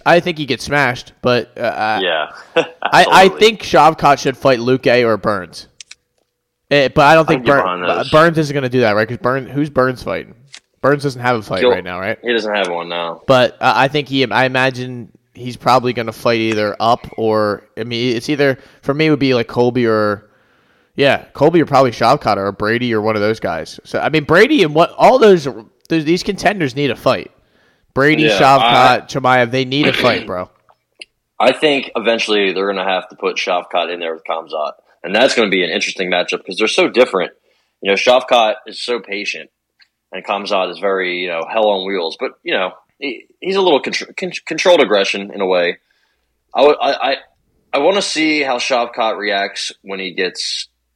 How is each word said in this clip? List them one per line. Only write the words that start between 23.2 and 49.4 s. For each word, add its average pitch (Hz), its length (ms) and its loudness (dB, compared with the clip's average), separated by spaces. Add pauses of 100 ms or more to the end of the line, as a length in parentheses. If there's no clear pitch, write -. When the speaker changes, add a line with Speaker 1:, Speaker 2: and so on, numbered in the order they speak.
Speaker 1:
those 110 200 0
guys. 82 420 -8
So, - 160 -6
I - 100 -2
mean, 151 140 0
Brady 220 400 2
and 147 100 0
what, 160 240 2
all 214 220 6
those, 190 260 6 (440)
those, 160 160 -2
these 175 180 0
contenders 185 520 -2
need 139 140 -2
a 110 60 -4
fight. 113 360 -4 (600)
Brady, 147 300 2
Speaker 2:
Yeah, 107 160 2
Speaker 1:
Shavkat, 135 220 6
Speaker 2:
I 120 400 4
Speaker 1:
Chimaev, 127 500 0
they 131 140 -2
need 139 200 0
a 139 80 2
fight, 110 320 0
bro. 92 240 -8 (500)
Speaker 2:
<clears throat> - 400 -16
I 117 120 4
think 135 460 -2
eventually 101 560 0
they're 95 140 -2
gonna 95 220 -4
have 92 200 -4
to - 80 -20
put 92 180 -4
Shavkat 87 580 -4
in 87 60 -8
there 82 140 -6
with 80 100 -14
Khamzat, 80 480 -6 (320)
and 87 100 -6
that's 123 220 2
gonna 110 140 2
be 92 140 0
an 82 80 -2
interesting 95 380 -6
matchup 90 360 -2
'cause 92 120 -14
they're 110 120 0
so 180 180 2
different. 98 460 0 (480)
You 95 100 -2
know, 98 40 2
Shavkat 120 600 2 (120)
is 104 140 -16
so 120 200 -4
patient, 98 480 -10 (640)
and 92 120 -12
Khamzat 98 460 -2
is 82 80 -14
very, 92 440 -2
you 90 40 -6
know, 82 240 -6
hell 110 160 0
on 95 180 0
wheels. 90 320 -6
But, - 160 -8 (100)
you 170 100 -6
know, 95 180 -2 (260)
he, 139 280 -12 (160)
he's 190 160 -4
a 196 40 2
little 160 200 4
contr-, - 340 -8
con-, - 160 -8 (140)
controlled 165 360 2
aggression 101 520 -2
in 101 80 -10
a 98 60 -2
way. 87 320 0 (760)
I - 80 -2
would, 147 180 4
I, 135 140 0
I, 131 220 -2 (580)
I 131 60 -2
wanna 185 240 2
see 151 380 -2
how 131 160 -2
Shavkat 117 600 -4
reacts 98 640 -6